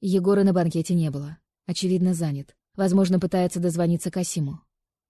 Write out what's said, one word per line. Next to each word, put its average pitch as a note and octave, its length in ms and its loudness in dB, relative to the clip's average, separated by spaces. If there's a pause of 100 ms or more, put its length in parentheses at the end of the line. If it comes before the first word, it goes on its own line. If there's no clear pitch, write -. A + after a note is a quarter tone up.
Егора G3 420 2
на G3 100 4
банкете E3+ 420 0
не D#3+ 160 2
было. C#3+ 260 -10 (300)
Очевидно, F3+ 480 0
занят. D3 400 -6 (200)
Возможно, F#3+ 440 2
пытается F3+ 400 -2
дозвониться E3+ 500 0
Касиму. E3 520 -6 (480)